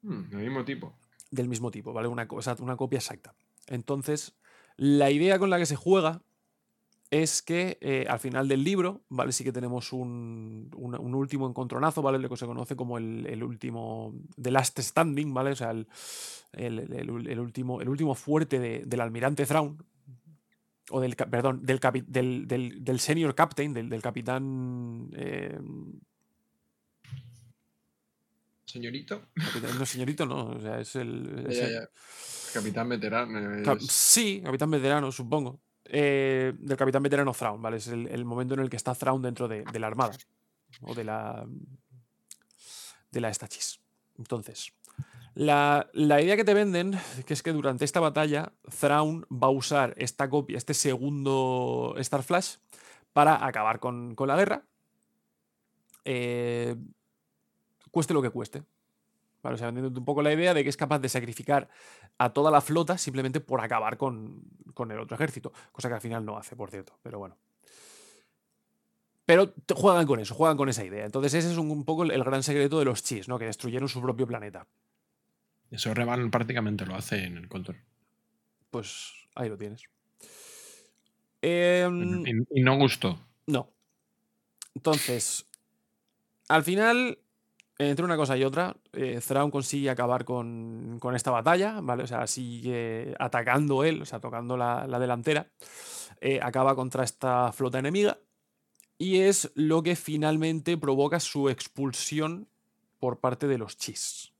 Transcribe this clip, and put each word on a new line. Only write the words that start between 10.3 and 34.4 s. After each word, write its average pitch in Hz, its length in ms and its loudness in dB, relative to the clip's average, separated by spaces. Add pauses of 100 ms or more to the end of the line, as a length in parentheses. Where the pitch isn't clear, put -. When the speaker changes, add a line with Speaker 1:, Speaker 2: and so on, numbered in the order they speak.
Speaker 2:
un, 123 200 -8
un 123 200 -4
último 135 320 0
encontronazo, 127 540 -2
¿vale? 135 160 2
Lo 127 120 -4
que 120 80 -8
se 123 100 -8
conoce 123 280 -8
como 120 220 -6
el, 113 300 -6
el 113 160 -6
último, 113 680 -8 (280)
The 123 100 -2
Last 131 280 2
Standing, 147 540 0
¿vale? 131 180 0
O 135 40 -2
sea, 117 160 -6
el, 113 160 -6 (640)
el, 117 280 -6
el, 120 480 -8
el 117 120 -4
último, 127 400 -6
el 127 100 -4
último 143 260 0
fuerte 147 440 2
de, 120 260 -4
del 120 160 -2
almirante 117 440 0
Thrawn, 151 380 0 (1040)
o 131 100 0
del 127 160 0
ca-, - 120 -2
perdón, 127 360 2
del 131 160 2
capi-, 127 280 2
del, 127 400 -2
del, 127 360 -4
del 127 160 0
senior 151 340 2
captain, 147 400 2
del, 117 140 -6
del 117 140 -6
capitán, 123 1120 -6
eh, - 440 -8 (3000)
Speaker 1:
¿Señorito? 131 680 -10
Speaker 2:
capitán, 123 420 -4
no, 131 80 0
señorito, 135 400 -2
no, 127 220 -4
o 120 120 -8
sea, 110 200 -6
es 104 160 -10
el, 123 480 -6
Speaker 1:
Ya, 143 60 -6
Speaker 2:
es 123 100 -2
Speaker 1:
ya, 123 60 0
Speaker 2:
el 113 80 -4
Speaker 1:
ya. 113 160 -10 (640)
Capitán 110 380 -4
veterano, 107 720 -4
Speaker 2:
Cap-, 135 140 2
Speaker 1:
es 127 140 -4
Speaker 2:
sí, 202 520 4